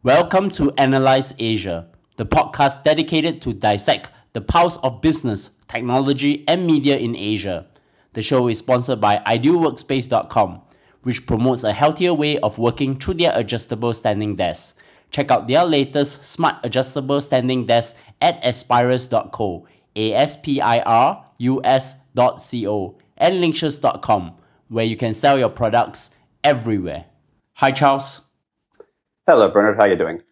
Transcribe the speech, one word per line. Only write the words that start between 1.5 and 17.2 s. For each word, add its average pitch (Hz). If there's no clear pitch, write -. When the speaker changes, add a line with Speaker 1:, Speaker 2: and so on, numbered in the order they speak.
Speaker 1:
the 117
podcast 139
dedicated 160
to 117
dissect 101
the 113
pulse 170
of 120
business, 135
technology, 135
and 180
media 143
in 117
Asia. 98
The 110
show 127
is 110
sponsored 123
by 104
ideal 131
workspace 131
dot 117
com, 92
which 123
promotes 123
a 107
healthier 156
way 147
of 104
working 120
through 180
their 170
adjustable 117
standing 104
desk. 87
Check 143
out 120
their 151
latest 143
smart -
adjustable 131